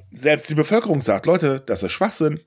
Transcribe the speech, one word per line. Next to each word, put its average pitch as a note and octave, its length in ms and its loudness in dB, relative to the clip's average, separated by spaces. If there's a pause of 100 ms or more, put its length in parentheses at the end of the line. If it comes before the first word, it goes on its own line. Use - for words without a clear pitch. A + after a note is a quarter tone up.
(100)
Selbst D3 400 0
die D#3 40 -6
Bevölkerung E3+ 460 0
sagt, G2+ 240 0
„Leute, D3+ 360 2
das G2+ 220 -4
ist F#2+ 100 -4
Schwachsinn. D#3+ 540 0